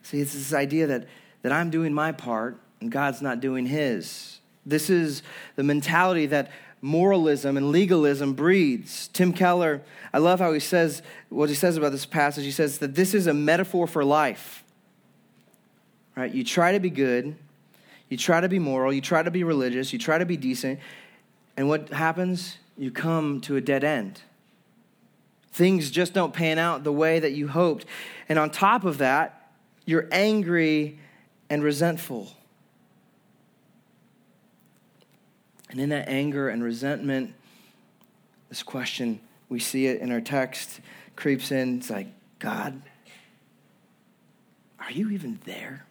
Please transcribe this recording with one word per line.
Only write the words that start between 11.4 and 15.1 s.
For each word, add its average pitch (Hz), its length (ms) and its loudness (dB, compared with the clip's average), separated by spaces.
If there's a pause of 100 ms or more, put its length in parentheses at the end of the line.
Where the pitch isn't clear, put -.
he 147 60 0
says 170 200 2
about 151 160 2
this 135 140 -6
passage. 147 400 0
He 139 60 -4
says 143 260 0
that 139 180 -4
this 190 180 2
is 190 140 4
a 156 60 4
metaphor 170 520 2
for 160 200 0
life. 143 580 0 (1500)